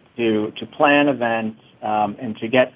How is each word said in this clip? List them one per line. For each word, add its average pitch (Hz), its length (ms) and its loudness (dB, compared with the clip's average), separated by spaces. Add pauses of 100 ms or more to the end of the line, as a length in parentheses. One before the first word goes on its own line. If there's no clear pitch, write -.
(180)
to, 110 400 0
to 117 80 -12
plan 147 420 2
events, 117 540 -2 (200)
um, 107 380 -2
and 113 200 -8
to 113 100 -6
get 127 260 2